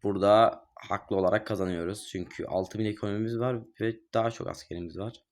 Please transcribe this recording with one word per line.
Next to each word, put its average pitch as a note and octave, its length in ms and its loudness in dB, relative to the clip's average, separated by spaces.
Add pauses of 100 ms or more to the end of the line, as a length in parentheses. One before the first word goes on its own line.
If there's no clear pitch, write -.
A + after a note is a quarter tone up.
burada G2+ 600 6 (100)
haklı - 420 -4
olarak F#2+ 300 2
kazanıyoruz. F#2 640 -2
Çünkü - 360 -8
altı F#2+ 340 -2
bin A2 60 0
ekonomimiz G#2+ 540 -2
var B2 200 0 (220)
ve A2 160 -2 (180)
daha A2+ 160 2
çok - 180 -8
askerimiz E2+ 500 -10
var. A2+ 340 -8